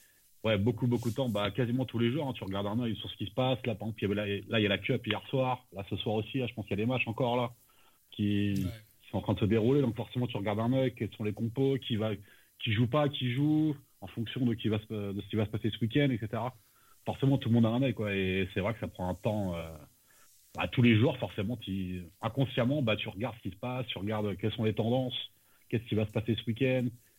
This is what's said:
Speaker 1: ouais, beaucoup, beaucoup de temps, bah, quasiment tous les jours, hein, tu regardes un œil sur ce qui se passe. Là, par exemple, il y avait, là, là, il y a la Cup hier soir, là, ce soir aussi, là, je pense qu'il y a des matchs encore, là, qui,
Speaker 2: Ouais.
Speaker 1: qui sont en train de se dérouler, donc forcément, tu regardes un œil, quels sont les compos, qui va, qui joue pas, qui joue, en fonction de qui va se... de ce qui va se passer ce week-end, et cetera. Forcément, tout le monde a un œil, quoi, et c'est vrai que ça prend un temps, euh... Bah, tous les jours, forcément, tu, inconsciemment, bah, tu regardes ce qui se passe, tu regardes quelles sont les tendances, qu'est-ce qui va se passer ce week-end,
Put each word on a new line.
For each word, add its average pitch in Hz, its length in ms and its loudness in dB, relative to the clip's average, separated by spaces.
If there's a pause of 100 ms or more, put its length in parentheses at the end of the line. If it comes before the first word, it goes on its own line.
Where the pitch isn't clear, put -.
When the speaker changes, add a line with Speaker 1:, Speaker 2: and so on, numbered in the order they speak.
(440)
Speaker 1:
ouais, 110 140 4
beaucoup, 120 280 2
beaucoup 120 240 2
de 107 60 -2
temps, 131 140 2
bah, 104 220 2
quasiment 123 340 0
tous 117 140 -4
les 117 120 4
jours, 143 160 -2
hein, 127 60 -4
tu - 100 -8
regardes 98 240 -2
un 107 140 0
œil 113 160 -2
sur - 120 -8
ce - 60 -12
qui 104 100 -6
se - 60 -8
passe. 131 340 2
Là, 113 100 0
par 104 120 -6
exemple, 110 140 -6
il - 0 -
y 110 40 2
avait, 101 100 2
là, 101 340 -2
là, 113 100 2
il 104 40 4
y - 20 4
a 98 40 4
la 98 80 4
Cup 117 300 -2
hier 104 220 -2
soir, 127 440 0
là, 98 160 -8
ce 107 60 -2
soir 107 200 -2
aussi, 110 240 -2
là, 120 80 -2
je - 60 -8
pense 107 120 -8
qu'il 98 120 -2
y 101 40 0
a - 20 0
des 117 60 2
matchs - 180 0
encore, 120 300 0
là, 123 160 -2 (580)
qui, 101 460 2
Speaker 2:
Ouais. 92 140 0 (300)
Speaker 1:
qui - 100 -18
sont 98 80 -2
en - 20 -2
train - 120 0
de 92 60 0
se 113 60 2
dérouler, 113 360 4
donc 117 140 0
forcément, 123 320 -2
tu 123 80 -8
regardes 104 240 0
un 120 140 2
œil, 131 200 2
quels 104 220 -4
sont - 80 -6
les 104 100 0
compos, 135 440 0
qui 123 180 -4
va, 107 160 0 (500)
qui 113 120 -2
joue 117 140 4
pas, 147 200 2
qui 127 260 -2
joue, 151 440 2 (240)
en 95 60 -12
fonction 117 380 -4
de 117 80 4
qui 113 160 -2
va 107 100 2
se... 104 320 -6
de 101 100 -4
ce 101 60 -14
qui - 80 -6
va 107 100 4
se 101 40 -6
passer 110 220 -2
ce - 80 -10
week-end, 139 300 2
et 123 100 0
cetera. 113 360 -6 (500)
Forcément, 135 320 2
tout 113 120 -2
le 117 60 6
monde 113 100 8
a 110 40 4
un 120 120 2
œil, 135 120 2
quoi, 104 220 -2
et 95 380 2
c'est 101 80 0
vrai 92 120 0
que - 60 -8
ça - 80 -4
prend 90 220 -4
un 90 60 -2
temps, 101 400 -2
euh... 82 220 -8 (760)
Bah, 90 140 -2
tous - 120 2
les 117 160 8
jours, 139 200 4
forcément, 107 400 -4
tu, 92 460 -6 (180)
inconsciemment, 131 600 0
bah, 113 140 2
tu 107 140 -6
regardes 110 280 -6
ce - 120 -8
qui 90 40 -6
se - 60 -20
passe, 127 280 -4
tu - 100 -8
regardes 104 400 -2
quelles 107 160 -2
sont 117 100 -2
les 110 100 4
tendances, 123 440 0 (500)
qu'est-ce 117 160 0
qui - 120 -2
va 107 100 4
se 107 60 -8
passer 113 240 0
ce - 140 -4
week-end, 127 380 2 (320)